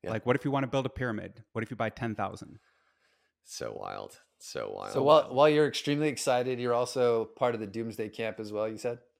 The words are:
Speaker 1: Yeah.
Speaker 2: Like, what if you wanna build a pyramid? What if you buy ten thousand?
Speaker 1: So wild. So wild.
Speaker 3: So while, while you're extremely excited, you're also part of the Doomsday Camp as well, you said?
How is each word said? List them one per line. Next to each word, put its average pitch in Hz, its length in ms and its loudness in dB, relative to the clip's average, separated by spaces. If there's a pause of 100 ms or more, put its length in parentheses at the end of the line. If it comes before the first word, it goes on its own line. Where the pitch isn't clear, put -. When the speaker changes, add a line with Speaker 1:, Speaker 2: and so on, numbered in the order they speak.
Speaker 1:
Yeah. - 80 -6
Speaker 2:
Like, 110 160 -4
what 127 80 4
if - 100 -4
you 139 60 0
wanna 135 160 0
build 131 180 0
a 127 40 -2
pyramid? 104 540 -6 (100)
What 113 100 -2
if - 80 -8
you 110 60 -10
buy 110 120 0
ten 113 240 -6
thousand? 95 460 -8 (840)
Speaker 1:
So 55 300 -8
wild. 50 440 -12 (180)
So 53 380 -8
wild. - 180 -8
Speaker 3:
So 135 80 0
while, 143 320 6
while 147 160 8
you're 151 180 6
extremely 147 420 0
excited, 127 500 0
you're 120 140 0
also 120 520 2
part 123 300 0
of 107 60 -6
the 104 60 -6
Doomsday 110 420 -6
Camp 110 300 -6
as 107 120 -8
well, 107 180 -2
you 110 80 -8
said? 120 220 -6 (200)